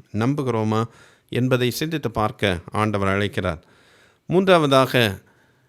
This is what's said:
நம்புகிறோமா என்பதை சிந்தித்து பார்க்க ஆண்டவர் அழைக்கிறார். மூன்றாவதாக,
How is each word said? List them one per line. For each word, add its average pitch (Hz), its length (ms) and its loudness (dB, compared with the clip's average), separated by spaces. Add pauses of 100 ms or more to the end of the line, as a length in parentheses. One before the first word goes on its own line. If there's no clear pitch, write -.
(140)
நம்புகிறோமா 113 680 0 (460)
என்பதை 123 420 0
சிந்தித்து 156 400 -6
பார்க்க 107 480 -2 (120)
ஆண்டவர் 104 360 -2
அழைக்கிறார். 95 560 -4 (640)
மூன்றாவதாக, 135 960 2 (480)